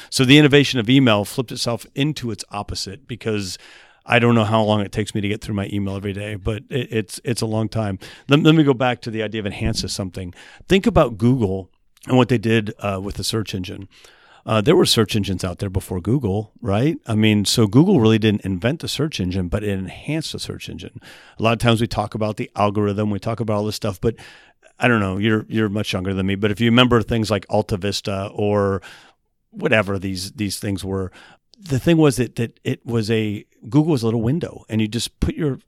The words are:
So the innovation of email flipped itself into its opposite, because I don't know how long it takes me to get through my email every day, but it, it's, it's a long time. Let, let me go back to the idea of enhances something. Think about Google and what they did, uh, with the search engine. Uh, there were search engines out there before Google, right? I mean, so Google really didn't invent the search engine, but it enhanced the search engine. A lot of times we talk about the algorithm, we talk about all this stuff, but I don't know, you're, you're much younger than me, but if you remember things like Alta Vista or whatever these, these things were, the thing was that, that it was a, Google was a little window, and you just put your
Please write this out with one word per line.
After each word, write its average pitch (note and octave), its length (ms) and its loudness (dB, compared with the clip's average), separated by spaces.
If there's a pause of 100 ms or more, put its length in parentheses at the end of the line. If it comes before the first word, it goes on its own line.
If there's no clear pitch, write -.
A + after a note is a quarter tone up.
So - 160 0
the C3+ 140 10
innovation C#3 420 6
of G#2 80 -4
email A#2+ 380 4
flipped - 260 -6
itself A#2+ 320 -6 (100)
into C#3 360 -4
its G#2 200 -10
opposite, G#2 560 -10
because G#2 520 -6 (480)
I A#2+ 140 4
don't A#2+ 140 6
know A2+ 100 6
how A2 180 2
long G#2+ 180 4
it G2 120 -4
takes G#2 220 -4
me A2 60 -2
to G2+ 80 -2
get G#2+ 140 -6
through G#2+ 140 -6
my G2 160 -4
email G2 240 -4
every G2 180 -6
day, G#2 220 -10
but G#2 340 -6
it, B2+ 200 -4
it's, A2 340 -6
it's B2 180 -4
a A#2+ 40 -2
long A2 220 -2
time. G2+ 300 -4 (300)
Let, C#3+ 140 4
let D#3 120 8
me D#3+ 80 6
go C#3 120 4
back B2 280 -2
to A#2+ 80 -8
the A2 120 -4
idea G#2+ 180 -4
of G2+ 60 -4
enhances G#2+ 460 -4
something. F#2 400 -8 (340)
Think F#3+ 200 4
about D3+ 320 2
Google G#2 500 0 (400)
and C3 80 2
what B2 120 6
they B2 100 2
did, A2 420 0
uh, G2 200 -4
with G2 140 -8
the G2+ 80 -8
search G#2+ 320 -4
engine. F#2+ 340 -8 (560)
Uh, A2 160 0
there G2+ 140 4
were F3+ 100 6
search - 300 2
engines F#2+ 300 -2
out F2 160 -6
there G2+ 100 -4
before F#2 300 -4
Google, G#2+ 500 -2 (100)
right? A2+ 460 0
I A2 80 -2
mean, G#2+ 300 4
so A2 240 2
Google D#3 320 6
really A2 180 6
didn't G#2 220 2
invent G2 400 -2
the - 80 -8
search - 320 -4
engine, F#2 260 -2
but G2+ 160 -2
it G#2 60 -4
enhanced G2+ 640 -6
the F#2+ 80 -10
search - 280 -12
engine. E2+ 320 -14 (380)
A - 60 -6
lot A2+ 80 4
of A2+ 80 -2
times A2+ 200 4
we A#2 60 0
talk G#2+ 300 -4
about G#2+ 220 -4
the A#2 180 -8
algorithm, G#2 540 0
we G2+ 100 -4
talk A2+ 180 -6
about G#2+ 200 -2
all G#2 80 -2
this G#2+ 100 -6
stuff, G2+ 240 -6
but A2+ 160 0 (640)
I B2 80 -6
don't A#2 100 2
know, F#2+ 180 -2
you're, G#2+ 320 -2
you're A2 200 -2
much G2+ 240 -6
younger F#2+ 200 -4
than F#2+ 140 -2
me, G2 80 -2
but G#2 160 -2
if G#2 100 -4
you A#2 80 2
remember A#2+ 340 6
things A2 280 -2
like G2+ 180 -2
Alta G#2+ 280 -2
Vista G2 580 -6
or G2+ 480 0 (720)
whatever G2 440 0
these, F#2+ 360 -6
these G2+ 260 -6
things G2 260 -6
were, F#2+ 280 -6 (440)
the C3+ 220 -4
thing E3+ 200 2
was D3 180 4
that, A#2+ 180 -4
that A#2 300 -6
it B2+ 200 -6
was A#2 280 -2
a, G#2+ 340 -2 (220)
Google D3+ 240 2
was A#2+ 100 0
a A#2 40 0
little A2+ 160 0
window, C3 460 -4
and A2 120 0
you G#2+ 80 2
just A2 320 -6
put - 160 -2
your D3+ 320 -4